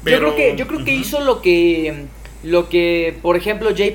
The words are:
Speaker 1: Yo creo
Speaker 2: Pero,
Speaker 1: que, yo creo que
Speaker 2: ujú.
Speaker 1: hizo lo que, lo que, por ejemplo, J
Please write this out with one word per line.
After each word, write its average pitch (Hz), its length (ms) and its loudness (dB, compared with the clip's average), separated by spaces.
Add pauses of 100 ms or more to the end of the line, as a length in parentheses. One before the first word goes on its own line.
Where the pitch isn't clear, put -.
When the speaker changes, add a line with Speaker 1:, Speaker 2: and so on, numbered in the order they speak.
Speaker 1:
Yo - 0 -
creo - 160 2
Speaker 2:
Pero, 302 160 0
Speaker 1:
que, 285 200 2
yo - 120 -6
creo 302 160 -6
que 285 100 -2
Speaker 2:
ujú. 262 80 -2
Speaker 1:
hizo 277 200 -4
lo 262 200 2
que, 160 640 2 (380)
lo 170 260 0
que, 170 520 0
por 175 160 2
ejemplo, 208 320 -2
J 190 140 0 (120)